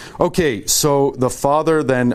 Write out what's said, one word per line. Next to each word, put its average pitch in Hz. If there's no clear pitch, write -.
Okay, 156
so 143
the 127
Father 151
then, 123